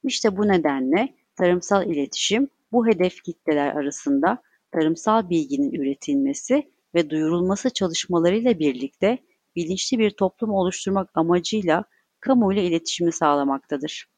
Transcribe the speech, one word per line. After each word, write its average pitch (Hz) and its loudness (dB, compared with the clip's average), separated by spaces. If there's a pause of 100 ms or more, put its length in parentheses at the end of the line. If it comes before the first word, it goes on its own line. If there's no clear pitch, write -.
İşte 214 -2
bu 208 0
nedenle 156 2 (200)
tarımsal 180 2
iletişim 175 -2 (220)
bu 226 2
hedef 185 0
kitleler 147 -2
arasında 143 -2 (300)
tarımsal 170 0
bilginin 143 0
üretilmesi 139 -2 (240)
ve 165 0
duyurulması 175 0
çalışmalarıyla 180 0
birlikte 143 0 (380)
bilinçli 185 -2
bir 214 4
toplum 202 -2
oluşturmak 190 -2
amacıyla 175 0 (360)
kamu 226 2
ile 196 0
iletişimi 170 0
sağlamaktadır. 143 -2